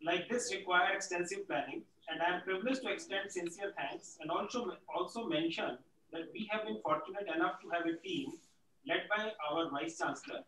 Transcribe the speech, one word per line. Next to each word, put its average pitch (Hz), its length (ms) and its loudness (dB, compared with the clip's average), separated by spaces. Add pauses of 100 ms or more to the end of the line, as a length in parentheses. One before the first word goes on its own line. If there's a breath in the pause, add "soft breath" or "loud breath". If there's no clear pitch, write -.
like 175 280 2
this 233 240 0
require 185 420 6
extensive 185 500 -2
planning, 139 360 -2 (260)
and 160 140 -2
I 180 160 4
am 180 60 -4
privileged 214 400 2
to 208 100 0
extend 196 360 -2
sincere 175 460 -2
thanks - 460 -6
and 156 100 -2
also, 202 460 0 (100)
also - 400 -2
mention - 500 2 (360)
that 165 200 -6
we - 160 -4
have 214 140 0
been 214 180 -2
fortunate 202 540 0
enough 175 260 2
to 185 140 -12
have 170 100 2
a 165 120 2
team - 340 -4 (560)
led 180 220 0
by 214 240 2 (180)
our 165 180 2
Vice 147 280 -2
Chancellor, 135 500 -2